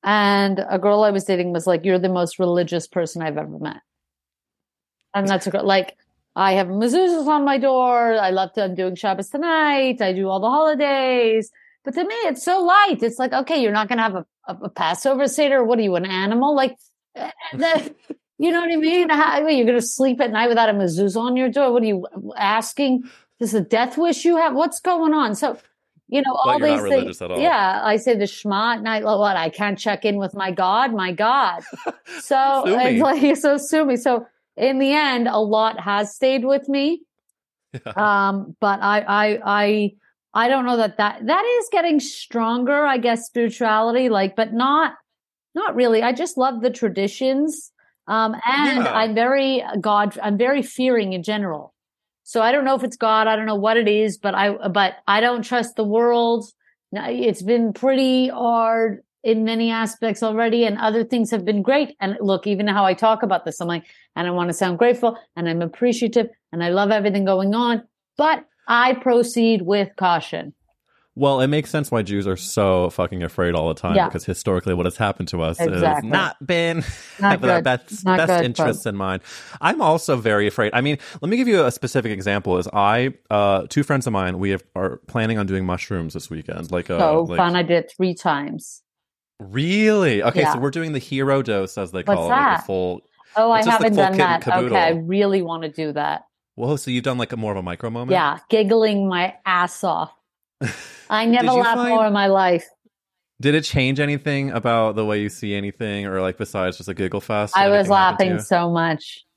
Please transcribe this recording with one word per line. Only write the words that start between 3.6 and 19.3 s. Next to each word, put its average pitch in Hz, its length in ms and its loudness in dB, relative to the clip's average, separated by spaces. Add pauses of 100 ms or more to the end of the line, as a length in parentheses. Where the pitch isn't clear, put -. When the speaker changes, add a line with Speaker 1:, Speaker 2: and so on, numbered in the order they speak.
Speaker 1:
And 196 140 0
that's 196 180 0
a 196 40 -4
girl, 196 140 -2
like, 196 320 2 (400)
I 190 160 2
have 190 160 2
mezuzahs 277 580 0
on 302 180 2
my 269 140 2
door. 247 560 2
I 196 160 2
love 190 240 -2
to, 214 100 -2
I'm 185 100 -4
doing 185 200 -4
Shabbos 190 340 -4
tonight. 285 720 0
I 190 140 0
do 190 160 -2
all 190 100 -2
the 214 80 0
holidays. 262 1000 2 (340)
But 269 100 -8
to 349 100 0
me, 415 100 -4
it's 339 300 -4
so 370 180 2
light. 370 400 4
It's 233 160 -4
like, 254 160 -2
okay, 277 260 0
you're 214 120 2
not 208 160 0
gonna 233 140 -2
have 214 120 -2
a, 180 120 -8 (220)
a, 185 60 -8 (100)
a - 60 -8
Passover 254 580 -2
Seder. 277 340 2
What 233 160 2
are 226 40 2
you, 190 140 0
an 175 100 -2
animal? 220 500 0
Like, 262 200 0 (380)
eh, 311 160 -10 (220)
eh, 277 60 -12
the, 330 360 0 (220)
<laughs> - 220 -20
you 330 140 2
know 339 100 2
what 339 100 -2
I 330 40 0
mean? 320 340 2
How, 302 360 2